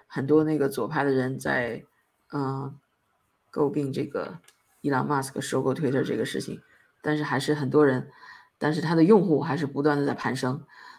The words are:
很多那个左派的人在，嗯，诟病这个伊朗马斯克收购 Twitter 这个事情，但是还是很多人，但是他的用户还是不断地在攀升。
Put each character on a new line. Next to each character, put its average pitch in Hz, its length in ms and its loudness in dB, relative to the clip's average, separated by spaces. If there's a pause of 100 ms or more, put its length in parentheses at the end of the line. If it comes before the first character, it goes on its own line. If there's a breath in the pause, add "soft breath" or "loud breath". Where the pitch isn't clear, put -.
很 135 200 -4
多 151 180 6
那 156 140 0
个 139 100 2
左 127 200 -4
派 143 160 -2
的 139 60 2
人 131 280 0
在， 131 460 -4 (480)
嗯， 135 420 -4 (800)
诟 143 180 0
病 143 220 -4
这 - 120 -4
个 - 340 -8 (420)
伊 147 100 -4
朗 135 160 0
马 139 140 0
斯 131 120 -8
克 - 80 -6
收 135 220 -2
购 131 120 0
Twitter 135 280 0
这 123 140 -4
个 113 80 -2
事 - 160 -6
情， - 200 -10 (420 soft breath)
但 151 140 -2
是 151 60 -4
还 139 160 -2
是 151 160 0
很 147 140 -2
多 147 180 6
人， 127 220 0 (480 loud breath)
但 147 160 0
是 151 80 -2
他 156 140 -2
的 165 100 6
用 196 180 8
户 156 200 2
还 156 120 -2
是 147 120 -2
不 139 160 -4
断 143 160 2
地 143 80 0
在 131 80 -2
攀 120 200 -4
升。 131 300 -4 (340 loud breath)